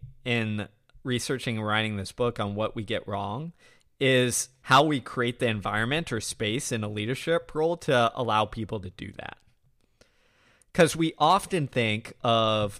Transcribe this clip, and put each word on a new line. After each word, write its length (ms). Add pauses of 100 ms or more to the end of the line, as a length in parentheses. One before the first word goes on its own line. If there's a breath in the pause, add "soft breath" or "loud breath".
(260)
in 420 (360)
researching 540
and 80
writing 300
this 160
book 280
on 160
what 200
we 80
get 240
wrong 460 (460 soft breath)
is 500 (120)
how 220
we 160
create 400
the 80
environment 640
or 80
space 520
in 120
a 60
leadership 640
role 240
to 380
allow 300
people 340
to 120
do 260
that. 200 (1400 soft breath)
'Cause 220
we 220
often 500
think 460 (100)
of, 560